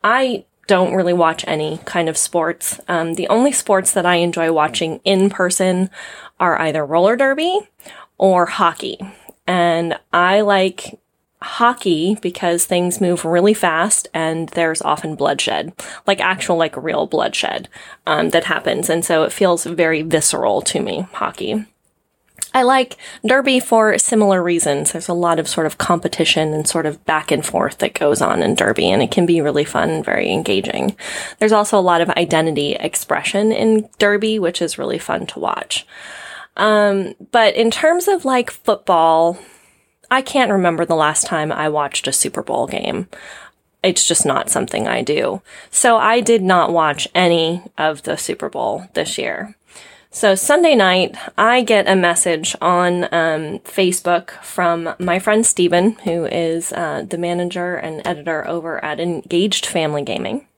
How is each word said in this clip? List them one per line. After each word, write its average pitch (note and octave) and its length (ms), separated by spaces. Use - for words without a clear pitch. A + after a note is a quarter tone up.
I B3 420
don't F#3 280
really F3 180
watch E3 340
any D#3 380
kind E3 240
of D#3 80
sports. - 720
Um, E3 260
the F3 140
only B3 240
sports F#3+ 400
that F3+ 120
I F3 120
enjoy E3+ 340
watching D#3+ 540
in G3 260
person F#3 600
are F3 180
either D#3 260
roller F3 300
derby D4+ 460
or F3+ 280
hockey. - 520
And E3+ 500
I F3+ 280
like F#3+ 580
hockey G#3 800
because F3 440
things F3+ 360
move F3 240
really F3 300
fast F3 580
and D#3+ 360
there's D#3+ 340
often D3+ 320
bloodshed, C#3+ 580
like, G3 160
actual, F#3 360
like, E3 200
real D#3 300
bloodshed, - 640
um, D#3 220
that E3 160
happens. - 440
And E3 140
so D#3+ 180
it - 80
feels F3 360
very D#3+ 360
visceral D3+ 600
to - 180
me, F3+ 320
hockey. - 520
I C4 80
like B3+ 340
derby B3+ 340
for A3 380
similar G3+ 440
reasons. D#3+ 500
There's E3 160
a F3+ 40
lot E3+ 260
of D#3 80
sort D#3+ 200
of D3+ 100
competition D#3+ 800
and D#3 120
sort E3 200
of - 180
back D#3 260
and C#3+ 140
forth - 340
that - 140
goes - 300
on - 200
in - 120
derby, G2 360
and G2 120
it - 80
can F3 160
be E3+ 160
really D3 240
fun E3 240
and D#3 140
very - 260
engaging. F#2+ 680
There's G#3+ 140
also G#3 260
a - 40
lot F3 180
of F3 100
identity D#3+ 600
expression - 800
in A3 460
derby, G#3 400
which F3 240
is - 160
really - 200
fun - 280
to - 120
watch. - 480
Um, G#3 580
but A3+ 220
in A3+ 160
terms F4 380
of, F#4+ 160
like, B3+ 260
football, E3+ 880
I C4 120
can't C4 280
remember E3+ 360
the E3+ 80
last D#3 320
time D#3 260
I D#3 160
watched D3+ 380
a C#3 60
Super - 300
Bowl - 240
game. - 420
It's F#3 260
just - 160
not C3+ 240
something - 400
I A#2+ 140
do. - 400
So A#3 280
I A#3 220
did A3+ 220
not F3+ 300
watch D#3 420
any E3+ 480
of D#3 280
the D#3+ 120
Super - 320
Bowl C#3+ 460
this - 240
year. - 360
So - 240
Sunday D4+ 400
night, F#3 400
I A#3+ 240
get G#3+ 260
a F#3+ 80
message E3+ 680
on, F3 500
um, D#3+ 460
Facebook F3+ 720
from E3+ 560
my F3+ 200
friend G#3+ 260
Steven, F3 480
who E3+ 220
is, E3 480
uh, D#3 340
the F3 120
manager F3 580
and D#3 300
editor D#3 420
over D#3+ 340
at D3+ 180
Engaged F3 680
Family D3+ 360
Gaming. - 440